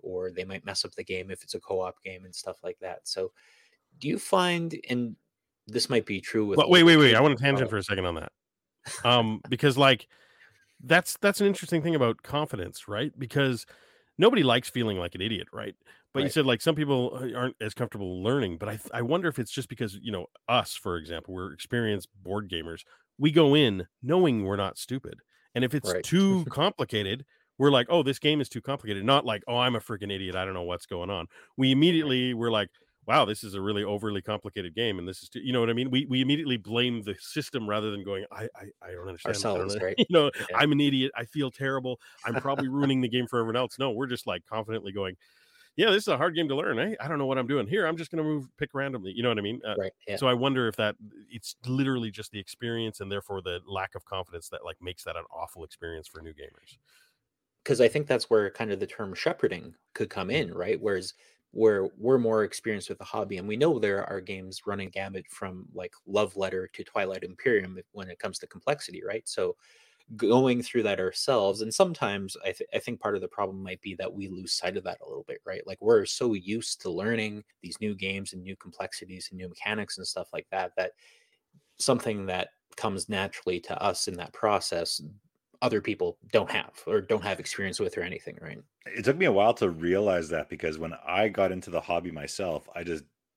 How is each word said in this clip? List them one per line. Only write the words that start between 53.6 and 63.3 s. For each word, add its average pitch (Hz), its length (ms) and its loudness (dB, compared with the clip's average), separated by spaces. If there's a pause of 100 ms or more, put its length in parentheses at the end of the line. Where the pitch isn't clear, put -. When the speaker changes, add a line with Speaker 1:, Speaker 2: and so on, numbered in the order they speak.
Speaker 2:
lack 95 280 -6
of 98 100 -14
confidence 87 440 -10
that, - 160 -12
like, 85 160 -12
makes 90 240 -12
that 85 120 -8
an 82 140 -10
awful 82 340 -12
experience 82 420 -14
for 80 140 -20
new 80 120 -16
gamers. - 440 -20 (880)
Speaker 1:
'Cause 120 140 2
I 120 80 8
think 147 200 0
that's 123 220 0
where 104 220 4
kind 110 200 -6
of 98 100 -4
the 95 60 -4
term 98 260 -10
shepherding - 640 -4 (180)
could - 160 -4
come 95 200 -6
Speaker 2:
Mm. 127 200 0
Speaker 1:
in, 85 40 -12
right? 90 280 -2
Whereas, 98 320 -2 (380)
where 104 340 4 (120)
we're 127 200 4
more 110 260 4
experienced 101 460 -4
with - 80 -8
the 101 80 -18
hobby, 104 320 -6